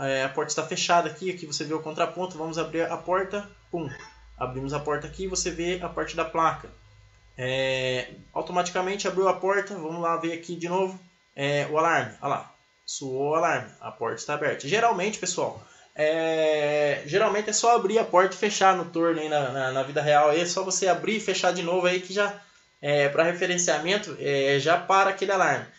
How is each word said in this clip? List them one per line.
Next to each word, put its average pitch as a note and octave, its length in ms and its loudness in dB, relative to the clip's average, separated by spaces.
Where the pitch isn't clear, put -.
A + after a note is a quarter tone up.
é, C3+ 240 0
a C3+ 40 -2
porta D3+ 220 -4
está D#3 160 -2
fechada F3 420 2
aqui, F3+ 220 -6
aqui F3+ 160 -10
você D3 160 -6
vê D3 100 -4
o D#3 100 -4
contraponto, E3+ 540 -4
vamos D#3+ 220 -6
abrir E3 240 -2
a E3+ 140 -4
porta, F#3+ 520 -2
pum, D#3+ 180 -6
abrimos C3 380 -6
a C#3+ 60 -2
porta D3 260 -4
aqui, F#3+ 220 -8
você F3+ 240 -4
vê E3+ 280 -4
a E3+ 80 -6
parte D#3 280 -6
da E3 80 -2
placa. D#3+ 440 0
É, C3 720 -2
automaticamente F#3 760 -2
abriu F#3 220 2
a F3+ 60 4
porta, G3 420 -2
vamos E3 260 -8
lá E3 140 0
ver E3 160 -4
aqui E3 240 -10
de E3+ 120 -6
novo, F#3 300 0
é, C#3+ 320 0
o D3+ 80 -2
alarme, D3+ 460 2
olha C#3+ 80 -2
lá, - 240 -6
soou C#3 460 -4
o - 20 0
alarme, D3+ 340 0
a A2+ 100 -10
porta - 300 -6
está D3 140 -4
aberta. C#3+ 340 -2
Geralmente, G#3+ 500 2
pessoal, - 420 -4
é, D3+ 1120 2
geralmente G#3 440 2
é - 20 -2
só A#3 220 4
abrir G#3 240 2
a A3+ 60 4
porta F#3 320 4
e - 20 -14
fechar G3 380 4
no E3+ 80 -4
torno E3 360 0
aí D#3 80 -4
na, D3 220 0
na, C3 220 -2
na C3+ 100 0
vida C#3+ 180 -2
real, D3 300 6
aí E3 120 4
é E3+ 40 0
só F#3+ 160 -2
você F#3+ 240 0
abrir F3+ 300 2
e G#3 40 -2
fechar F#3 320 0
de F3+ 80 -4
novo F3 280 2
aí F#3 100 2
que F#3 160 -8
já, G3+ 260 0
é, C#3+ 280 4
pra D#3+ 160 4
referenciamento, F3 960 0
é, C#3 400 2
já E3 180 4
para F#3+ 320 4
aquele G3 220 -2
alarme. D3 340 2